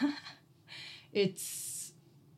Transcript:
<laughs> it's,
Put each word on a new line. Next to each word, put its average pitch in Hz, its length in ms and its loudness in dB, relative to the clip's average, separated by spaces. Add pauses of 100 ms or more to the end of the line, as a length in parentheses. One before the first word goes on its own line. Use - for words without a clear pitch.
<laughs> - 1120 -4
it's, - 800 0 (460)